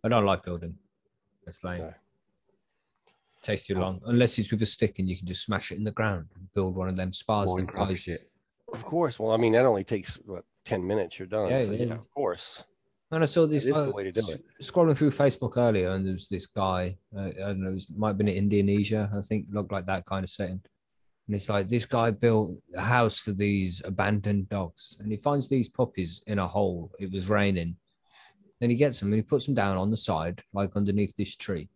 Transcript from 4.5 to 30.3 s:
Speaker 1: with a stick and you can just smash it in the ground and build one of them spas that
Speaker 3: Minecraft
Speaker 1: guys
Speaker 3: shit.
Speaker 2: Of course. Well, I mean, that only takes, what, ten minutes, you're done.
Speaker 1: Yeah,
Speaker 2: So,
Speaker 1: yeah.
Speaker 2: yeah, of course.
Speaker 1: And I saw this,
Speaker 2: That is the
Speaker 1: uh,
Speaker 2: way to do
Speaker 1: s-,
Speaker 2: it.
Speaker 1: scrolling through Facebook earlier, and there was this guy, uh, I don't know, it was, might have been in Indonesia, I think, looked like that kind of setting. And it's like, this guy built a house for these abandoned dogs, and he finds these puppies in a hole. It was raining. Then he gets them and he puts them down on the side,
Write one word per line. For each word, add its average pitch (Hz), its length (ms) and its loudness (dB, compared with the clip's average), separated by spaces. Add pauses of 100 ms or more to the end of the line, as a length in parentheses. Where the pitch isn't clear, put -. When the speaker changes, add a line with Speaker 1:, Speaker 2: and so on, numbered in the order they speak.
Speaker 1:
with 110 100 0
a 110 60 2
stick - 320 0
and 95 100 0
you 90 80 -2
can 90 100 -10
just 90 180 -6
smash 98 280 -4
it 85 60 -10
in 104 60 -4
the 104 80 -2
ground 101 420 -2
and 92 180 -20
build 92 240 0
one 92 140 -2
of 92 60 -2
them 92 180 -4
spas 104 400 0
that 92 140 0
Speaker 3:
Minecraft 98 200 -2
Speaker 1:
guys 92 120 -2
Speaker 3:
shit. - 300 -10 (440)
Speaker 2:
Of 120 100 -10
course. 156 340 0
Well, 110 140 0
I 110 60 4
mean, 113 140 6
that 120 120 6
only 107 200 4
takes, 101 320 -4 (100)
what, 92 180 -12 (220)
ten 92 200 -2
minutes, 98 320 -2
you're 95 100 -10
done. 104 200 -2
Speaker 1:
Yeah, 131 160 2
Speaker 2:
So, 101 80 -2
Speaker 1:
yeah. 117 140 -2
Speaker 2:
yeah, 113 80 -4
of - 160 -14
course. - 540 -6 (460)
Speaker 1:
And 160 120 0
I 156 40 4
saw 160 200 4
this, 151 180 0
Speaker 2:
That 131 60 4
is 147 140 2
the 135 40 0
Speaker 1:
uh, 131 40 -4
Speaker 2:
way 101 120 -4
to 95 80 -6
do 113 80 0
Speaker 1:
s-, 104 80 -4
Speaker 2:
it. 78 160 -10 (160)
Speaker 1:
scrolling 160 340 4
through 143 180 4
Facebook 135 440 2
earlier, 104 360 4
and 95 120 0
there 95 80 0
was 92 160 -8
this 92 180 -6
guy, 92 520 -2 (180)
uh, 98 120 -6
I - 40 -6
don't 95 300 -4
know, 95 80 -2
it 95 40 -4
was, 90 220 -8
might 107 120 0
have 101 100 0
been 104 100 4
in 98 240 2
Indonesia, 101 640 4
I 101 60 -4
think, 107 280 -2
looked 101 220 -4
like 92 140 -4
that 95 180 -2
kind 95 180 -4
of 92 60 -6
setting. 92 320 -6 (680)
And 104 100 -2
it's 98 120 -4
like, 101 200 0
this 117 180 2
guy 117 240 2
built 107 420 2 (220)
a 92 60 -6
house 113 380 2
for 107 140 -6
these 95 520 0
abandoned 101 640 0
dogs, - 500 -8
and 107 140 -6
he 104 60 -4
finds 143 300 0
these 131 200 0
puppies 90 580 -4
in 104 120 -2
a 90 100 0
hole. 92 500 -2
It 95 140 -8
was 95 160 -4
raining. 95 480 2 (840)
Then 120 100 2
he 120 60 2
gets 139 240 2
them 101 120 -2
and 107 40 4
he 110 60 2
puts 139 240 0
them 139 80 0
down 98 220 2
on 95 140 0
the 110 80 0
side, 87 440 -2 (120)